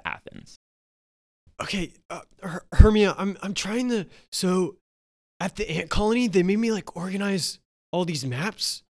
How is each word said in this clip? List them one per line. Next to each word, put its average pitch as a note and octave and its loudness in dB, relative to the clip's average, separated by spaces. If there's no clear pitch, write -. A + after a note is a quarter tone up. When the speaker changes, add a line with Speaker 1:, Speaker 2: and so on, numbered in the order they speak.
Speaker 1:
Athens. - -14
Speaker 2:
Okay, F3+ -6
uh, E3+ -12
Her-, F3 -10
Hermia, G#3 8
I'm, F#3+ -4
I'm F#3+ -8
trying A#3 -4
to, G#3+ -2
so F3+ -2
at F3+ -6
the G#3+ -6
ant D#3+ -6
colony, A#3 2
they F#3 2
made G3 2
me, A3+ 0
like, G#3 -6
organize F#3+ -4
all F3 -2
these D3+ -6
maps, C3+ -6